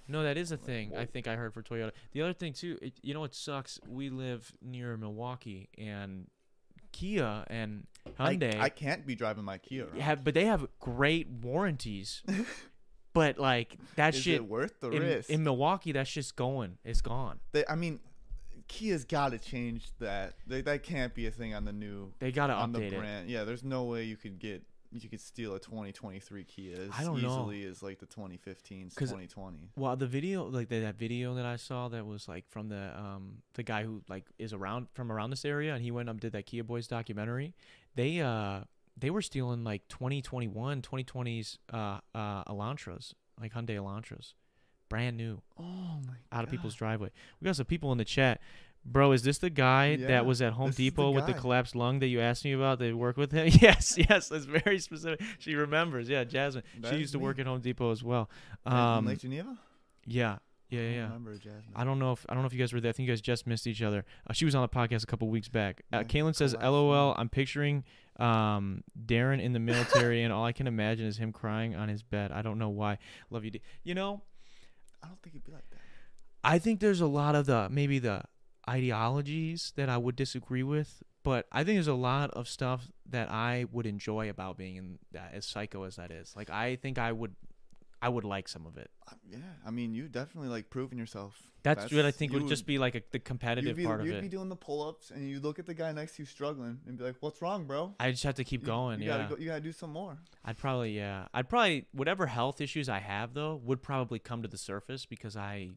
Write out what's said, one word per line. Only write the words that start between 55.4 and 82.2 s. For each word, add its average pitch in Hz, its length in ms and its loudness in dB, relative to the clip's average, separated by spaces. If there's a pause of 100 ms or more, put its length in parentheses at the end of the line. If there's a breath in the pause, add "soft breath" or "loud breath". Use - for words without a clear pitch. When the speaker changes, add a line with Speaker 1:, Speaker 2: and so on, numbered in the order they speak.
Speaker 1:
remembers. 147 540 2
Yeah, 131 160 2
Jasmine. 131 380 0 (120 loud breath)
She 120 60 -14
Speaker 2:
That 113 120 -2
Speaker 1:
used 151 120 0
Speaker 2:
is 147 60 -6
Speaker 1:
to 143 80 0
work 135 180 0
Speaker 2:
me. 135 40 0
Speaker 1:
at 131 60 -2
Home 127 140 0
Depot 120 300 2
as 113 120 -2
well. 117 260 2 (360 loud breath)
Speaker 2:
In, 127 80 2
in 123 40 6
Speaker 1:
Um, 117 280 6
Speaker 2:
Lake 135 140 0
Geneva? 170 380 -6 (480 soft breath)
Speaker 1:
yeah. 113 340 0 (300)
Yeah, 120 100 -4
Speaker 2:
I 117 40 -2
don't 117 100 -2
Speaker 1:
yeah. 120 100 -2
Speaker 2:
remember 113 320 -8
Jasmine. 104 280 -14 (120)
Speaker 1:
I 113 80 -2
don't 135 160 2
know 131 140 4
if, - 160 -6
I - 40 -2
don't 127 100 2
know 135 40 2
if 123 60 -4
you 127 60 -2
guys 123 120 2
were 120 80 0
there. 117 100 2
I 113 40 2
think 131 140 -2
you 127 40 4
guys 117 100 2
just 120 240 0
missed 117 220 0
each 113 140 -2
other. 104 240 2 (220 loud breath)
Uh, - 60 -4
she - 120 4
was 143 100 6
on 131 60 6
the 120 80 4
podcast 117 340 2
a - 20 -6
couple 113 240 0
weeks 110 200 0
back. 104 320 0 (120)
Uh, 113 40 4
Speaker 2:
Yeah, 107 80 2
Speaker 1:
Kaylin 151 280 4
says, 139 200 4
Speaker 2:
collapsed 113 120 -2
Speaker 1:
"L 135 100 6
O 143 180 6
L, 143 160 6
Speaker 2:
lung. - 80 2
Speaker 1:
I'm 117 100 0
picturing, 143 560 0 (320 loud breath)
um, 107 640 2 (240)
Darren 120 360 4
in 123 100 2
the 120 80 2
military, 120 640 4
and 117 80 2
all 110 140 2
I 117 80 0
can 131 140 -2
imagine 110 400 2
is 104 100 -2
him 110 160 -2
crying 110 420 -2
on 107 140 -2
his 104 140 -4
bed. 104 280 -2
I 92 100 -2
don't 110 160 -2
know 110 120 0
why. 104 300 0 (300 loud breath)
Love 113 140 -6
you, 110 80 -6
D." 107 100 -10 (220 loud breath)
You 175 120 -4
know, 196 260 -4 (840 soft breath)
Speaker 2:
I 156 40 -14
don't 180 140 -18
think - 120 -16
he'd 147 100 -10
be - 80 -8
like - 200 -12
that. - 80 -10 (640 loud breath)
Speaker 1:
I 156 160 8
think 208 220 4
there's 202 220 6
a 165 60 6
lot 147 280 4
of 143 120 6
the, 117 220 6
maybe 139 300 4
the 113 240 0 (640)
ideologies 143 920 0
that 139 140 0
I 123 80 2
would 123 180 0
disagree 127 480 -2
with, 147 400 -2 (200)
but 127 280 2
I 139 120 2
think 208 120 4
there's 170 120 4
a 147 60 4
lot 127 380 2